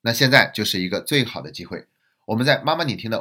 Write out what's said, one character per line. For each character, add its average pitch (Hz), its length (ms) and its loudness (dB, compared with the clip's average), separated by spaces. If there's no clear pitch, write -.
那 117 140 -2
现 131 160 4
在 120 240 6
就 110 100 -2
是 95 160 -2
一 90 80 -2
个 92 140 -4
最 143 200 0
好 87 200 -6
的 73 80 -14
机 87 160 -14
会。 - 220 -12
我 107 60 -2
们 120 120 0
在 143 160 2
妈 151 120 2
妈 170 100 -2
你 117 120 -4
听 113 140 -8
的 110 100 -2